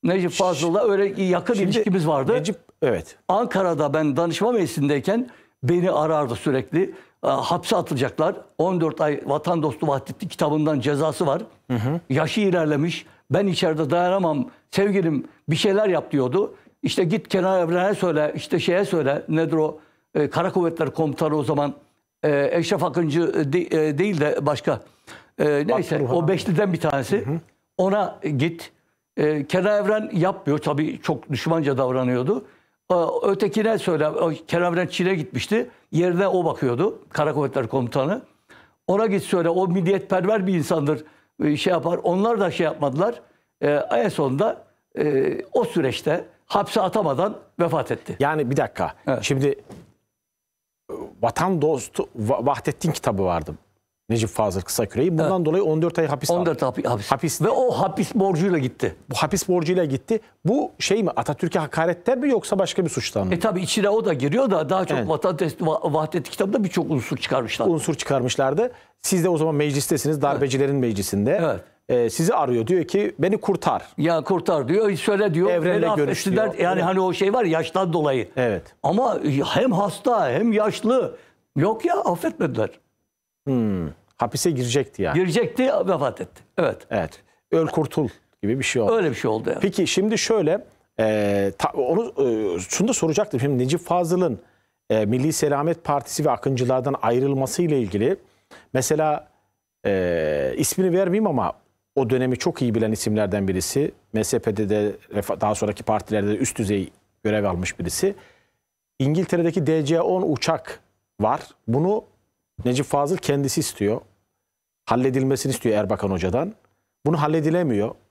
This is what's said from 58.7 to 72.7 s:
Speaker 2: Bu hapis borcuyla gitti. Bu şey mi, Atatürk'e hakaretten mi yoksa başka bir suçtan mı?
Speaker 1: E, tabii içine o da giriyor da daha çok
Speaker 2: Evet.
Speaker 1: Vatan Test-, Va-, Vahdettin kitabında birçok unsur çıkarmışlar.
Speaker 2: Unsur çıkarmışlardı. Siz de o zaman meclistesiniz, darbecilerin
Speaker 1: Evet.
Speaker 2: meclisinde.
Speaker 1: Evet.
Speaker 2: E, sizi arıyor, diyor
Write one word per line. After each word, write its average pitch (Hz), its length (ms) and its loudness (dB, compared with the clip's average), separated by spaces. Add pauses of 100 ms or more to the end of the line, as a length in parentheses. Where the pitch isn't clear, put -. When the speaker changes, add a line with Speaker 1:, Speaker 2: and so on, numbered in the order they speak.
Speaker 2:
Bu 127 60 -6
hapis 160 320 -2
borcuyla 180 380 2
gitti. 143 340 -2 (260)
Bu 233 340 0
şey 214 240 0
mi, 170 120 0
Atatürk'e 160 440 -2
hakaretten 170 600 0
mi 285 100 0
yoksa 208 300 0
başka 180 260 0
bir 160 40 -2
suçtan 104 380 -4
mı? 185 60 0
Speaker 1:
E, 170 60 0
tabii 190 220 0
içine 202 280 0
o 220 160 2
da 185 80 0
giriyor 156 380 0
da 156 180 0
daha 190 160 0
çok - 120 -2
Speaker 2:
Evet. 120 120 -2
Speaker 1:
Vatan 160 280 0
Test-, 165 240 -2
Va-, 156 320 0
Vahdettin 156 380 -2
kitabında 214 320 0
birçok 180 280 -2
unsur 135 260 -2
çıkarmışlar. 123 500 -2
Speaker 2:
Unsur 165 280 0
çıkarmışlardı. 139 760 0 (300)
Siz 180 220 2
de 185 60 4
o 170 80 2
zaman 156 180 2
meclistesiniz, 147 640 0
darbecilerin 139 500 2
Speaker 1:
Evet. 139 100 0
Speaker 2:
meclisinde. 107 600 0
Speaker 1:
Evet. 127 200 -2 (280)
Speaker 2:
E, 120 200 2
sizi 165 240 0
arıyor, 123 340 2
diyor 180 160 2